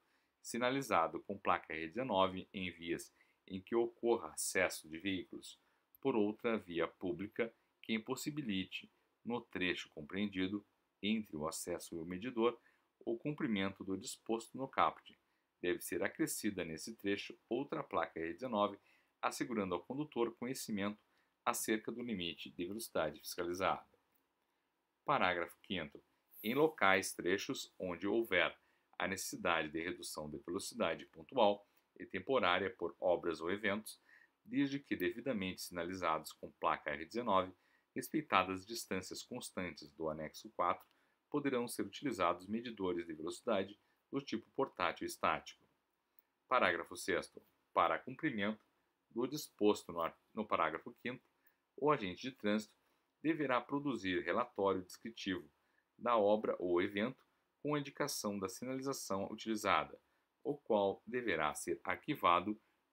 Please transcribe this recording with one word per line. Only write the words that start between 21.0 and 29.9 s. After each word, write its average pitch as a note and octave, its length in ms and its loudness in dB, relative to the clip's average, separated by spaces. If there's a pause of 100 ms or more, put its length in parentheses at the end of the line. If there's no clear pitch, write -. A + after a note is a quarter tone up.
acerca A#2 480 0
do A#2 100 -8
limite F2+ 480 -4
de F2 160 -6
velocidade F2 540 -2
fiscalizada. F2 680 -2 (1160)
Parágrafo F#2 580 2
quinto. E2 400 -6 (420)
Em A2 100 0
locais, G2+ 600 6
trechos G2 640 -2
onde F2+ 300 -4
houver G2 500 2 (400)
a F2+ 100 0
necessidade F2+ 600 0
de D#2+ 120 -4
redução D2+ 480 -6